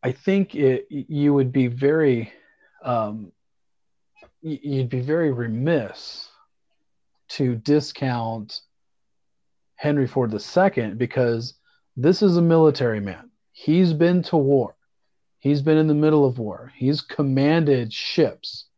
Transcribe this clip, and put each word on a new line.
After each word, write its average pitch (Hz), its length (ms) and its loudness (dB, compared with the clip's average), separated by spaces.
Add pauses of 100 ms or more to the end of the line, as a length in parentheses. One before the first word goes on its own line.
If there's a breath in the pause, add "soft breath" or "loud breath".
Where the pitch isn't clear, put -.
I 127 100 -2
think 196 420 -2
it, 131 360 0
y-, 139 180 -8
you 143 260 0
would 131 180 2
be 131 140 2
very, 131 680 0 (500 soft breath)
um, 110 480 -6 (1120)
y-, 156 200 -8
you'd 135 260 -4
be 127 120 -4
very 151 320 0
remiss 120 960 -4 (1000)
to 127 260 -2
discount 120 1040 -4 (1160)
Henry 147 300 0
Ford 120 240 -2
the 107 100 -4
second, 120 580 0
because 120 560 -2 (420)
this 156 260 2
is 175 160 4
a 175 40 4
military 156 580 4
man. 98 300 -10 (220)
He's 170 400 2
been 170 320 2
to - 120 -2
war. 135 400 2 (640)
He's 143 200 0
been 156 160 2
in 156 120 4
the 151 60 2
middle 151 300 4
of 123 140 0
war. 107 360 -10
He's 143 280 -2
commanded 139 920 0
ships. - 720 -4 (120)